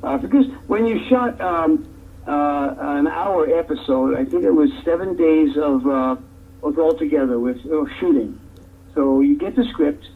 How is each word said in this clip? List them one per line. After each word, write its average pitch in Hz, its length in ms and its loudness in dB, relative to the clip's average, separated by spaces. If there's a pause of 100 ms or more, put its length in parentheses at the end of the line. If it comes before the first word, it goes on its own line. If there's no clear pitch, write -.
uh, 269 140 -4
because - 280 2 (220)
when 220 180 0
you 220 140 0 (100)
shot, 247 320 0
um, 165 460 0 (400)
uh, 143 520 -2
an 143 280 -2
hour 170 420 0
episode, 139 680 0
I 127 100 -2
think 349 180 -2
it 196 80 2
was - 180 4 (140)
seven 175 320 -2
days 156 420 4
of, 151 300 0
uh, 131 280 0 (460)
of 147 160 -4
all 160 200 4
together 139 420 0
with, 123 260 -2
uh, 151 200 -2 (140)
shooting. 131 400 0 (540)
So 139 280 2
you 143 160 4
get - 180 -6
the 247 100 2
script - 400 -2 (100)